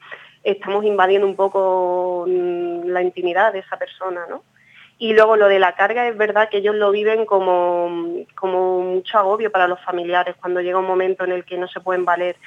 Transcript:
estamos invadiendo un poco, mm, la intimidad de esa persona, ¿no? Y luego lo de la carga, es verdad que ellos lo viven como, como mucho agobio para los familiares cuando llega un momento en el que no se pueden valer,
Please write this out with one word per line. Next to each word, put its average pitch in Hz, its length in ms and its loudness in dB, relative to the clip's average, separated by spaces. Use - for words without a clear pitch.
estamos 196 420 -2
invadiendo 196 400 4
un 190 100 0
poco, 180 920 0
mm, 175 640 -2
la 180 120 0
intimidad 180 500 0
de 190 80 -8
esa 185 180 -10
persona, 180 520 -10
¿no? - 140 -12
Y 220 140 -2
luego 220 240 6
lo 202 100 6
de 196 100 6
la 180 160 4
carga, 226 340 0
es 226 80 -4
verdad 214 340 2
que 208 80 -2
ellos 208 180 0
lo 208 160 2
viven 214 340 0
como, 175 880 0
como 185 460 0
mucho 185 360 -2
agobio 208 340 2
para 180 160 2
los 180 140 -4
familiares 180 580 -2
cuando 180 220 -4
llega 180 160 -2
un 185 80 0
momento 185 380 -2
en 180 80 -2
el 180 140 -6
que 180 120 -8
no 180 100 -6
se 185 120 -12
pueden 185 260 -2
valer, 175 300 -2